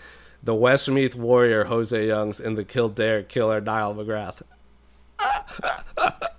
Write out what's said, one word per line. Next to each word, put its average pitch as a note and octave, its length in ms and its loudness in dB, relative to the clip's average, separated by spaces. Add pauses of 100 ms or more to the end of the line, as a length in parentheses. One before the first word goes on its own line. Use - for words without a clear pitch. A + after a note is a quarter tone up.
(440)
The A2+ 120 0
Westmeath C3 600 2
Warrior, A#2+ 500 4
Jose A2+ 420 0
Youngs, G#2+ 320 -2
and A2 180 -6
the G#2+ 60 -6
Kildare A2 600 0
Killer, A2 380 0
Niall G#2+ 340 -2
McGrath. G#2+ 460 -8 (800)
<laughs> - 1200 -6